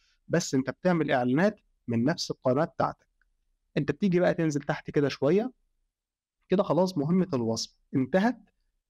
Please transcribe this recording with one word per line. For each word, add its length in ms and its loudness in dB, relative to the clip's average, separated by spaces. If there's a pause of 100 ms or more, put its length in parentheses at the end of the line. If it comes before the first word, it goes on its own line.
(280)
بس 260 -2
انت 160 0
بتعمل 400 -2
اعلانات 500 0 (280)
من 160 -2
نفس 260 -2
القناة 340 0
بتاعتك. 420 -6 (720)
انت 160 -2
بتيجي 280 0
بقى 140 2
تنزل 260 0
تحت 300 -6
كده 180 2
شوية، 440 0 (960)
كده 140 2
خلاص 360 0
مهمة 360 2
الوصف 420 -4 (200)
انتهت. 420 0 (520)